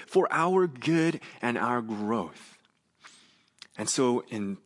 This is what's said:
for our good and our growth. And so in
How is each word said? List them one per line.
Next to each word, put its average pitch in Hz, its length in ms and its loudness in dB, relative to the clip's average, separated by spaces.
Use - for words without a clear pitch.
for 180 240 2
our 180 380 2
good 160 520 0
and 120 160 0
our 120 240 0
growth. 104 760 -4
And 110 140 -4
so 123 300 2
in 101 360 -6